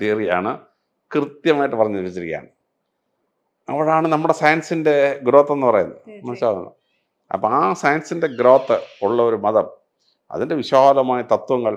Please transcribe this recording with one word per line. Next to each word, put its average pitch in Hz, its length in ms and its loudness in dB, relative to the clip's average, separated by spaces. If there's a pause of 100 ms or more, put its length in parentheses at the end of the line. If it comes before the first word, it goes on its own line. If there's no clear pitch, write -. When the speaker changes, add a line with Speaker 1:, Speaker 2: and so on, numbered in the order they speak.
Speaker 1:
തിയറിയാണ് 104 520 -2 (600)
കൃത്യമായിട്ട് 143 680 -2
പറഞ്ഞു 104 260 -2
വെച്ചിരിക്കുകയാണ്. 85 440 -10 (1200)
അവിടാണ് 156 420 0
നമ്മുടെ 160 280 0
സയൻസിൻ്റെ 156 540 2 (300)
ഗ്രോത്ത് 143 300 6
എന്ന് 135 140 -2
പറയുന്നത്. 92 280 0
Speaker 2:
തീർച്ചയായും. - 300 -20
Speaker 1:
മനസ്സിലാവുന്നു? 113 440 -4 (640)
അപ്പം 101 140 -2 (100)
ആ - 20 2 (220)
സയൻസിൻ്റെ 160 460 -2 (100)
ഗ്രോത്ത് 123 380 4 (300)
ഉള്ള 117 120 0 (100)
ഒരു 110 180 0
മതം, 107 200 2 (680)
അതിൻ്റെ 139 280 -6
വിശാലമായ 131 580 2 (120)
തത്വങ്ങൾ 113 440 -2